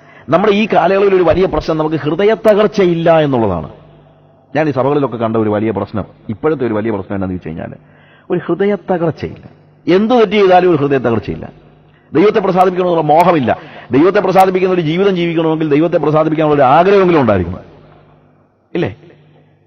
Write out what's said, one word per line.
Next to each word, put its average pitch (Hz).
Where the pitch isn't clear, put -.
നമ്മുടെ 190
ഈ 214
കാലയളവിൽ 190
ഒരു 180
വലിയ 165
പ്രശ്നം 160
നമുക്ക് 156
ഹൃദയത്തകർച്ചയില്ല 180
എന്നുള്ളതാണ്. 113
ഞാൻ 156
ഈ -
സഭകളിലൊക്കെ 135
കണ്ട 113
ഒരു 110
വലിയ 107
പ്രശ്നം, 98
ഇപ്പോഴത്തെ 135
ഒരു 113
വലിയ 107
പ്രശ്നം 98
എന്താണെന്ന് 95
ചോദിച്ചു 90
കഴിഞ്ഞാൽ, 82
ഒരു 180
ഹൃദയത്തകർച്ചയില്ല. 180
എന്ത് 220
തെറ്റ് 220
ചെയ്താലും 185
ഒരു 170
ഹൃദയത്തകർച്ചയില്ല. 117
ദൈവത്തെ 208
പ്രസാദിപ്പിക്കണമെന്നുള്ള 180
മോഹമില്ല. 160
ദൈവത്തെ 175
പ്രസാദിപ്പിക്കുന്ന 185
ഒരു 175
ജീവിതം 180
ജീവിക്കണമെങ്കിൽ, 160
ദൈവത്തെ 160
പ്രസാദിപ്പിക്കാനുള്ള 156
ഒരു 143
ആഗ്രഹമെങ്കിലും 175
ഉണ്ടായിരിക്കണം, 92
ഇല്ലേ? 147